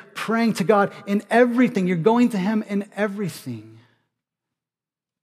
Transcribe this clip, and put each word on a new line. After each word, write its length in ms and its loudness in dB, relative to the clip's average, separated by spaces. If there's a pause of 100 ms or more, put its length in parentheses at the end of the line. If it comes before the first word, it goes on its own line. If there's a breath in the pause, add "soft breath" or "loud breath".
(140 loud breath)
praying 420 -2
to 100 -2
God 260 2 (140 loud breath)
in 240 -2
everything. 580 2
You're 80 0
going 360 4
to 60 -4
Him 300 -2
in 300 -4
everything. 840 -8 (1400)